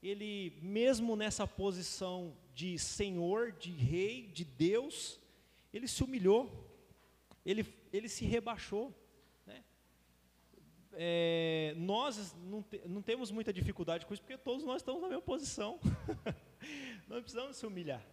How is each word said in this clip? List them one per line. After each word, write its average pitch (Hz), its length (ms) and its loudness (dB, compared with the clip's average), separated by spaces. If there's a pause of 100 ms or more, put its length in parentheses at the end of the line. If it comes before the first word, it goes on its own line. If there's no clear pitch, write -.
Ele, 202 580 -4
mesmo 226 540 4
nessa 208 320 0
posição 180 880 -2 (180)
de 165 240 -4
Senhor, 196 720 0
de 175 180 -10
Rei, 180 560 2
de 170 180 -6
Deus, 175 760 2 (520)
ele 233 140 -6
se - 160 0
humilhou, 240 680 4 (760)
ele, 208 200 2 (280)
ele 214 160 -2
se - 160 -6
rebaixou, 226 680 0 (540)
né? 226 160 -16 (1300)
É, 165 840 4
nós 202 580 0 (100)
não 202 180 -6
te-, - 240 -10
não 190 160 -4
temos 233 280 0
muita 214 220 -2
dificuldade 170 540 0
com 208 80 -6
isso, 202 80 -12
porque 262 160 -12
todos 269 260 -2
nós 262 160 -2
estamos 269 220 -4
na 370 60 -2
mesma 349 140 -2
posição. 269 560 -4 (640)
<laughs> 269 640 -12
Não 240 160 -6
precisamos 254 340 -8
se - 80 -10
humilhar 165 480 -6